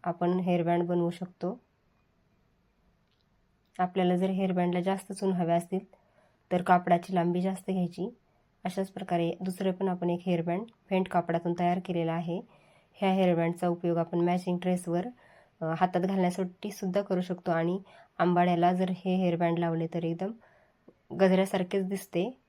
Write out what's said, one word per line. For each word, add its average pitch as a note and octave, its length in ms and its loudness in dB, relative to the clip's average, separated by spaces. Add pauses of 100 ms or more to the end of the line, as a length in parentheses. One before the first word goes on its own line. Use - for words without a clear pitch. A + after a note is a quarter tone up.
आपण F3 280 0
हेअरबँड F3 540 2
बनवू F3 240 2
शकतो. F3+ 500 -8 (2250)
आपल्याला F3+ 380 2
जर F#3+ 140 2
हेअरबँडला F3+ 500 0
जास्त F#3+ 320 -4
चून F#3+ 200 -2
हव्या E3+ 240 2
असतील F#3 360 -4 (600)
तर F3+ 100 0
कापडाची F3+ 520 2
लांबी F3 260 2
जास्त F#3+ 300 -4
घ्यायची. F#3 440 -4 (500)
अशाच F#3+ 260 -4
प्रकारे E3+ 500 -2
दुसरं F#3 320 -2
पण F#3+ 160 -2
आपण F3 220 -2
एक F3 160 0
हेअरबँड F3 380 0 (260)
फेंट F#3 180 2
कापडातून E3+ 500 0
तयार F3 260 2
केलेला E3+ 280 -2
आहे. E3+ 280 -4 (520)
ह्या F#3+ 200 0
हेअरबँडचा E3+ 560 2
उपयोग E3+ 280 0
आपण E3+ 240 0
मॅचिंग F3+ 380 0
ड्रेसवर, F3+ 480 -2 (540)
अ, E3 40 -4
हातात F3 360 0
घालण्यासाठी F#3 680 -2
सुद्धा G3 320 -4
करू F#3+ 180 -2
शकतो F3+ 300 -6
आणि E3+ 300 0 (380)
आंबाड्याला F3 540 4
जर F#3 180 0
हे F#3 260 -2
हेअरबँड E3+ 420 2
लावले E3 280 0
तर E3 180 -4
एकदम F3 280 -4 (880)
गजऱ्यासारखेच F#3+ 680 2
दिसते G3 500 -4 (100)